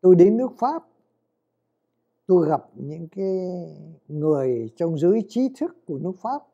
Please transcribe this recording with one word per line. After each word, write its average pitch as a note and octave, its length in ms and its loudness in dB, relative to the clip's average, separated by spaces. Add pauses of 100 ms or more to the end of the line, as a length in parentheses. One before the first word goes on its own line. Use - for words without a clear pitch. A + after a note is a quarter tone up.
Tôi F#3 140 8
đến F#3+ 220 6
nước B3 220 -4
Pháp, D4 240 -4 (1400)
tôi F3 220 4
gặp D3+ 260 -2
những D3+ 340 -12
cái F#3+ 420 -6 (580)
người C3+ 680 -2
trong E3 220 -4
giới G3 300 2
trí B3+ 200 -2 (100)
thức E4+ 180 -6 (100)
của C#3 120 -10
nước F3 200 -8
Pháp C4+ 240 -8 (120)